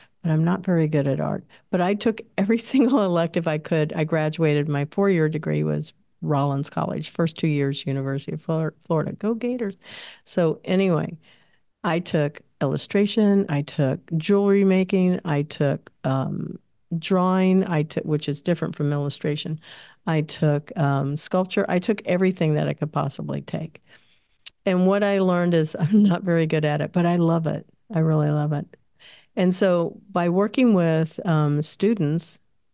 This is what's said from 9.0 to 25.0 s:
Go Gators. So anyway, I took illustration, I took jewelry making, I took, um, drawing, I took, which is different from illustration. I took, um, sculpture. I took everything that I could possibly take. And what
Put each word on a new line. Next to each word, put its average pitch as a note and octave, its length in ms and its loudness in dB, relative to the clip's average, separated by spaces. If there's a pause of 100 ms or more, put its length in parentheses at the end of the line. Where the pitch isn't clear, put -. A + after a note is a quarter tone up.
Go A3 200 -4
Gators. A#3+ 440 -6 (460)
So E3 420 0
anyway, F3+ 520 0 (680)
I E3 160 0
took D#3 420 -2 (200)
illustration, G3+ 880 2
I D3 140 0
took D3 360 -2 (180)
jewelry G3+ 480 4
making, F#3 600 2
I D3 180 0
took, D3+ 480 -2 (140)
um, - 540 -4 (400)
drawing, F#3 680 2
I E3 180 0
took, - 220 -6
which D3+ 240 -2
is C#3+ 120 -4
different D#3+ 340 -2
from D3 180 -2
illustration. D3 680 -4 (480)
I D#3+ 140 2
took, D3 560 -2
um, C#3 380 0
sculpture. F#3 540 -2
I F3+ 100 2
took G#3 260 -2
everything F3+ 500 2
that D3 120 0
I D3 60 -2
could D3+ 180 -6
possibly D3 500 -4
take. - 400 -10 (840)
And F#3 220 2
what G3+ 160 2